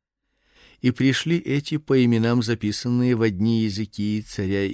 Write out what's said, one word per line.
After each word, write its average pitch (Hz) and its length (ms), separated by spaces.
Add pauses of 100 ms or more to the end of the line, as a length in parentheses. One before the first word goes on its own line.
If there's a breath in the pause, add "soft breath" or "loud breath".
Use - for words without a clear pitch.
(840 soft breath)
И 127 80
пришли 135 480
эти 143 400
по 135 260
именам, 117 380
записанные 120 760
в 110 60
одни 113 400
языки 107 580
царя 98 540